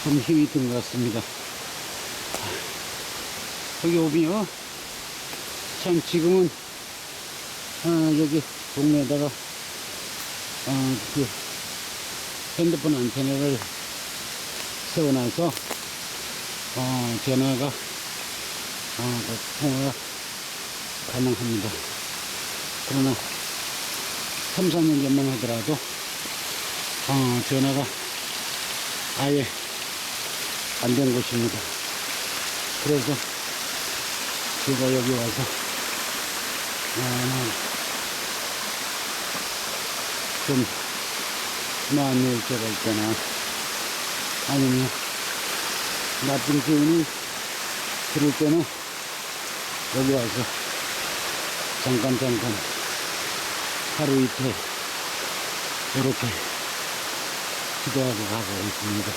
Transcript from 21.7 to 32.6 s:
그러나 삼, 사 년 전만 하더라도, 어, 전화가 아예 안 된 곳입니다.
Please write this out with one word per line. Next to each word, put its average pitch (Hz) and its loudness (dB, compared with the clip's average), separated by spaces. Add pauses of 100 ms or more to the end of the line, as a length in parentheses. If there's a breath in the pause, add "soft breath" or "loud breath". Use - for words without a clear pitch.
그러나 135 4 (1400)
삼, 185 4
사 170 4
년 151 8
전만 139 6
하더라도, 117 0 (1300)
어, 127 4
전화가 135 4 (1300)
아예 139 4 (1400)
안 123 4
된 135 6
곳입니다. 117 2 (1300)